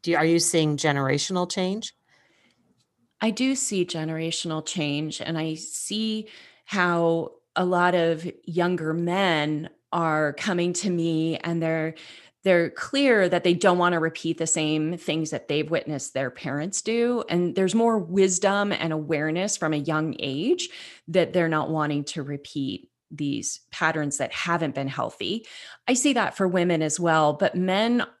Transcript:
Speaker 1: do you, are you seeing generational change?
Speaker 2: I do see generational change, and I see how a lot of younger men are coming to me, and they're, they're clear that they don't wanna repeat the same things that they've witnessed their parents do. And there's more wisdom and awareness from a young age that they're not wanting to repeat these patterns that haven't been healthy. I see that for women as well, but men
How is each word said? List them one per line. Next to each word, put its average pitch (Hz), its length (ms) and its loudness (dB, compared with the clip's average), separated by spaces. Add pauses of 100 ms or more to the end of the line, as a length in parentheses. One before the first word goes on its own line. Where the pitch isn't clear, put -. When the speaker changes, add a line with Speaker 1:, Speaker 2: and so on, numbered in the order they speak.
Speaker 1:
do - 80 -4
you, 170 80 2
are 160 80 4
you 170 140 4
seeing 156 380 2
generational 143 680 0
change? 190 460 -4 (1300)
Speaker 2:
I 220 80 2
do 254 240 0
see 196 320 0
generational 160 800 -4
change, 147 560 -4
and 165 160 -4
I 160 160 -2
see 214 720 -6 (380)
how 170 680 0 (220)
a 185 80 2
lot 180 300 4
of 165 340 0 (180)
younger 170 500 0
men 170 760 0 (220)
are 156 420 0
coming 175 400 -2
to 185 160 -2
me, 165 480 0
and 170 240 -2
they're, 160 320 -2 (500)
they're 175 280 4
clear 247 580 2
that 175 140 0
they 175 100 4
don't 180 240 4
wanna 175 220 4
repeat 160 400 -2
the 165 80 -2
same 156 500 0
things 160 320 -2
that - 180 -6
they've 151 220 -2
witnessed 151 460 -4
their 131 160 0
parents 147 500 -6
do. 233 480 0
And 175 240 2
there's 190 220 2
more 226 240 4
wisdom 190 720 2
and 165 200 -2
awareness 156 640 -2
from 156 160 -2
a 156 60 0
young 156 400 -2
age 180 520 -2 (400)
that 165 220 2
they're 170 160 2
not 156 220 0
wanting 151 360 0
to 147 180 -8
repeat 143 680 -8 (220)
these 147 500 -6 (100)
patterns 156 460 -2
that - 160 -2
haven't 165 420 -2
been 135 120 -2
healthy. 131 580 -4 (420)
I 254 60 2
see 269 200 2
that 220 220 0
for 190 120 0
women 175 340 2
as 156 180 -2
well, 160 340 4
but 165 220 0
men 202 500 2 (140)